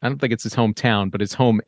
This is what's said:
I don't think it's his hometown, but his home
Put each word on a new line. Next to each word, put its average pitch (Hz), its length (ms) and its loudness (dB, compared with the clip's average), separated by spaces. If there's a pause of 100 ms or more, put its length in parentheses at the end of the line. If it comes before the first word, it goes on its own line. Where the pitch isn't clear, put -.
I 123 60 -2
don't 139 100 -4
think 127 140 0
it's 113 100 -2
his 110 120 -8
hometown, 107 560 2
but 98 100 -4
his 101 140 -6
home 117 340 2